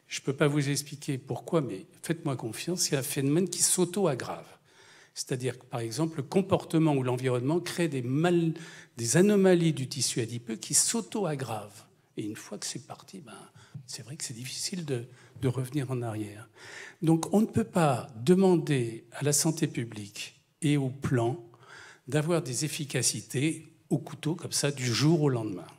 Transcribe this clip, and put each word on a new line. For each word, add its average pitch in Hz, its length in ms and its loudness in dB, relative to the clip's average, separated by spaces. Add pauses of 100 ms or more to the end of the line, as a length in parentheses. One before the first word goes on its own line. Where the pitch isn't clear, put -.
Je - 120 -8
peux 135 140 -4
pas 147 140 4
vous 143 220 2
expliquer 139 480 -4
pourquoi, 147 440 -2
mais 101 260 -8 (160)
faites-moi 151 320 -4
confiance, 160 460 -6
c'est - 160 0
un 131 40 0
phénomène 147 480 2
qui - 140 0
s'auto-aggrave. 170 840 0 (720)
C'est-à-dire 127 420 -4
que, - 80 -20
par 123 140 -6
exemple, 127 380 -2
le 135 60 -4
comportement 165 720 2
ou 131 80 2
l'environnement 127 580 0
crée 170 280 -2
des 135 160 -4
mal-, 165 500 2 (440)
des 117 200 2
anomalies 185 560 6
du 131 160 -4
tissu 127 320 -2
adipeux 117 360 -6
qui - 180 -6
s'auto-aggravent. 131 1120 -2 (300)
Et 110 60 -6
une 107 120 -6
fois - 240 -14
que - 80 -8
c'est - 180 -10
parti, - 360 -16
ben, 107 120 -18 (540)
c'est - 160 -12
vrai 143 120 -14
que - 80 -10
c'est 120 120 -10
difficile 147 500 -8
de, 120 200 -4 (360)
de 131 60 0
revenir 127 420 -4
en 120 140 -4
arrière. 107 440 -8 (540)
Donc 160 320 4
on 208 80 6
ne 220 60 2
peut 226 160 0
pas 147 480 0 (120)
demander 151 880 4
à - 120 -8
la 143 100 2
santé 160 320 2
publique 110 720 -8 (220)
et 147 160 2
au 135 120 0
plan 120 540 0 (640)
d'avoir 151 360 2
des 131 200 -4
efficacités 139 1120 -2 (160)
au 151 80 2
couteau - 380 -4
comme - 160 -10
ça - 180 0
du 127 160 -4
jour 147 380 4
au 143 60 4
lendemain. 107 380 -4 (120)